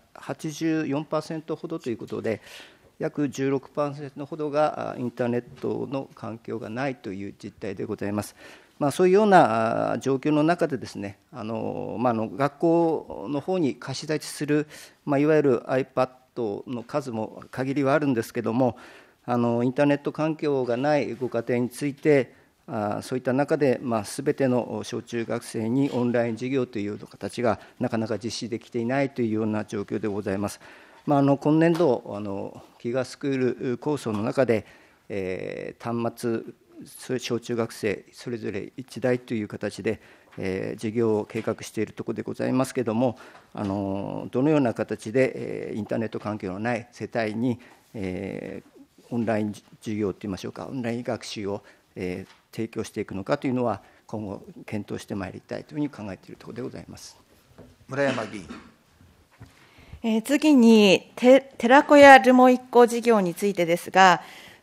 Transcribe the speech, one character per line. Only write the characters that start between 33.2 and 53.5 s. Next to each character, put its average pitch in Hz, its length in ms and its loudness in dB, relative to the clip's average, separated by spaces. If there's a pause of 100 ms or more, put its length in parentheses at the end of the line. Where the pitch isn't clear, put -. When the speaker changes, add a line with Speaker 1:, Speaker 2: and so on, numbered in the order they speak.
Speaker 1:
ー 127 420 -2
ル 120 60 -4
構 147 200 -4
想 117 140 -6
の 104 120 -2
中 131 240 0
で、 110 180 0 (420)
え 95 720 -8
ー、 117 320 -4
端 117 100 -14
末、 117 200 -2 (440)
そ - 300 -10
れ、 127 60 -2
小 117 200 -4
中 120 160 -8
学 113 180 -2
生 - 380 -4
そ - 200 -12
れ 117 60 -8
ぞ 110 140 -8
れ 95 240 -8
一 - 260 -12
台 127 180 2
と 127 160 -8
い 107 80 -2
う 101 40 -8
形 - 360 -8
で、 104 160 -2 (400)
え 95 360 -4
ー、 110 40 -16
授 110 160 -6
業 110 240 2
を 104 60 -4
計 113 180 -8
画 110 180 -4
し - 80 -14
て 110 140 -4
い - 20 0
る 101 80 -18
と - 100 -12
こ - 80 -6
ろ 113 40 -4
で 110 80 -8
ご 110 100 -8
ざ 120 140 -4
い 127 60 -2
ま 127 120 2
す - 80 -12
け 127 100 -2
ど 110 120 -2
も、 120 240 0 (340)
あ - 100 -8
の、 98 680 -4
ど 120 100 0
の 147 80 4
よ 156 80 4
う 147 40 4
な 117 120 0
形 110 380 -6
で、 117 580 -2
え - 60 -8
ー、 - 20 -4
イ 107 40 -4
ン 104 40 -6
タ 120 120 -4
ー - 20 -2
ネ 113 80 -4
ッ - 20 -6
ト 117 100 -8
環 107 200 -6
境 95 120 -6
の 95 80 -8
な 117 160 -4
い 107 160 -8
世 107 220 -12
帯 110 220 -2
に、 120 240 -2 (340)
え 95 720 -8
ー、 - 60 -20 (420)
オ 120 40 -2
ン 117 80 -2
ラ 107 140 0
イ 107 40 -2
ン 104 100 -4 (280)
授 110 140 -8
業 104 180 -2
と - 120 -14
い - 20 -6
い 101 40 -6
ま 87 60 -6
し - 100 -12
ょ - 20 -8
う - 40 -14
か、 - 140 -12
オ - 40 -12
ン 135 100 -8
ラ 117 100 -4
イ 117 60 -4
ン 123 60 -8
学 117 200 -6
習 104 240 -10
を、 101 140 -6 (340)
え 92 320 -8
ー、 - 280 -20
提 110 120 -6
供 110 160 -8
し - 60 -10
て 110 120 -8
い 98 40 -6
く - 80 -14
の 95 100 -8
か 143 140 -2
と - 80 -10
い 135 60 -2